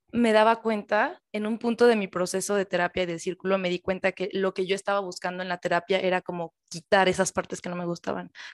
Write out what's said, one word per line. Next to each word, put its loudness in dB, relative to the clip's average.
me 2
daba 6
cuenta 0
en -4
un -4
punto 2
de 6
mi -2
proceso -2
de 2
terapia -2
y -2
de -4
círculo, -2
me -2
di -2
cuenta -2
que -6
lo -2
que -4
yo -2
estaba -2
buscando -8
en -6
la -4
terapia 0
era 0
como -8
quitar 2
esas 0
partes -6
que -10
no -6
me -6
gustaban. -6